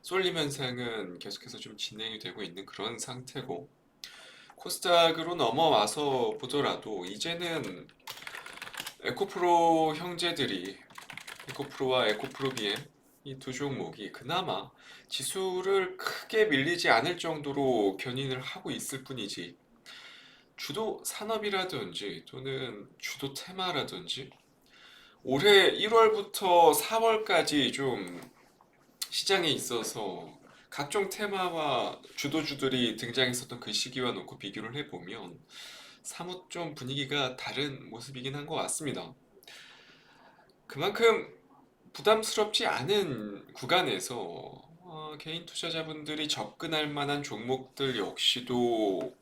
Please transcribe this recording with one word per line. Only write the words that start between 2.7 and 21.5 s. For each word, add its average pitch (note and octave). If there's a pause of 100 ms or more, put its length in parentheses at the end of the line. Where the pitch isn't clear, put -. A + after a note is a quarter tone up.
상태고, B2+ (840)
코스닥으로 E3+
넘어와서 B2+
보더라도 G#2+
이제는 D#3 (1160)
에코프로 E3+
형제들이, D#3+ (720)
에코프로와 C3
에코프로 C3
비엠, A2 (480)
이 C3+
두 C3
종목이 G#2+
그나마 C3+ (380)
지수를 F#3
크게 -
밀리지 D#3+
않을 C3
정도로 C#3
견인을 C3
하고 E3+
있을 C3
뿐이지, G#2 (1000)
주도 G#3
산업이라든지 F#3